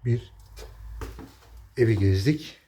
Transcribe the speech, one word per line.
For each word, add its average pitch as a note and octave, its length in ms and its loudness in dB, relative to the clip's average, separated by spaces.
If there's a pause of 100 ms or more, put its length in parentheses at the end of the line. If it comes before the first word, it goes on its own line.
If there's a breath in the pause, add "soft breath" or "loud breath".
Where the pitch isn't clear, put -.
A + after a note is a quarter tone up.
bir A#2+ 280 -2 (1400)
evi A2+ 220 4
gezdik. G2 580 2 (100)